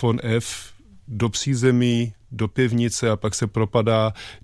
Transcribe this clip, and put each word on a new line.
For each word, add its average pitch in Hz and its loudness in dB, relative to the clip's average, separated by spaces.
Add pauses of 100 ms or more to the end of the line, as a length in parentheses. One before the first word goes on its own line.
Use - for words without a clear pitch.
von 120 2
F. - -4 (360)
do 113 -2
přízemí, 123 2 (180)
do 113 -2
pivnice 120 0
a 107 2
pak 104 -4
se 113 -2
propadá 110 2 (300)